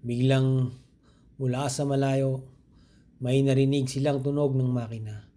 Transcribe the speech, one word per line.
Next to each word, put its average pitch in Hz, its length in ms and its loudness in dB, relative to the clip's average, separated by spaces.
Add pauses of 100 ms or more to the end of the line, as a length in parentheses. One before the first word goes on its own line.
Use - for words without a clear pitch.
Biglang 131 680 0 (680)
mula 131 280 -2
sa 135 160 -4
malayo, 135 600 0 (760)
may 127 200 2
narinig 135 520 2
silang 139 320 0
tunog 143 320 0
ng 127 120 0
makina. 110 680 -6